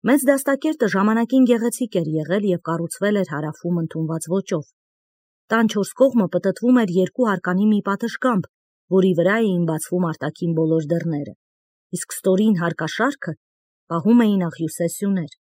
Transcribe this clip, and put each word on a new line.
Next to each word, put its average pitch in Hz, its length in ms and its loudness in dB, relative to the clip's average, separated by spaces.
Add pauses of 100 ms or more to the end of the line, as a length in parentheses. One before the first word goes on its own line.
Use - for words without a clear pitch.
Մեծ 277 180 4
դաստակերտը 277 640 0
ժամանակին 226 560 2
գեղեցիկ 233 520 0
էր 165 120 0
եղել 156 380 -2
և 180 140 0
կառուցվել 170 560 -2
էր 190 120 0
Հարավում 156 520 -4
ընդունված 160 480 -6
ոճով։ 175 360 -4 (880)
Տան 226 180 2
չորս 202 240 -2
կողմը 247 360 4
պտտվում 202 500 0
էր 208 140 0
երկու 185 360 0
հարկանի 185 380 0
մի 214 140 2
պատշգամբ, 202 640 -2 (460)
որի 185 220 4
վրա 175 240 2
էին 185 300 0
բացվում 165 400 -2
արտաքին 160 480 -4
բոլոր 160 320 2
դռները, 156 480 -4 (580)
իսկ - 240 -10
ստորին 196 400 2
հարկաշարքը 170 800 -4 (560)
պահում 214 320 4
էին 202 200 2
աղյուսե 165 460 -4
սյուներ։ 190 480 -4 (100)